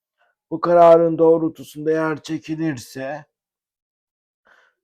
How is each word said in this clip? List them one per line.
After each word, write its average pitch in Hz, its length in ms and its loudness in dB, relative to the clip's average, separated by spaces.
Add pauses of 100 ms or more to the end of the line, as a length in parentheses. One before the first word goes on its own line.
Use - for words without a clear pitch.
(500)
Bu 160 100 -10
kararın 170 580 4
doğrultusunda 160 720 -2
eğer 160 320 -4
çekilirse 147 1000 -10 (1600)